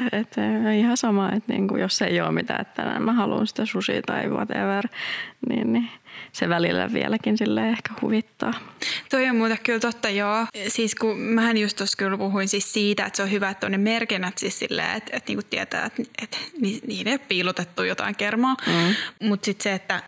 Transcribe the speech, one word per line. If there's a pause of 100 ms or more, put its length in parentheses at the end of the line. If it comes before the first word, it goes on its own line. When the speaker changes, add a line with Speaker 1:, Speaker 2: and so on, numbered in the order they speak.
(120)
Speaker 1:
Et,
ö,
ihan
sama,
että
niinku,
jos
ei
oo
mitään,
että
tänään
mä
haluan
sitä
sushia
tai
whatever, (600)
niin,
niin (420)
se
välillä
vieläkin
silleen
ehkä
huvittaa. (560)
Speaker 2:
Toi
on
muuten
kyllä
totta,
joo. (200)
Siis
kun
mähän
just
tossa
kyllä
puhuin
siis
siitä,
että
se
on
hyvä,
että
on
ne
merkinnät
siis
silleen,
että,
että
niinku
tietää,
että, (200)
että (240)
ni-,
niiden
ei
ole
piilotettu
jotain
kermaa. (120)
Speaker 1:
Mm.
Speaker 2:
Mut
sit
se,
että,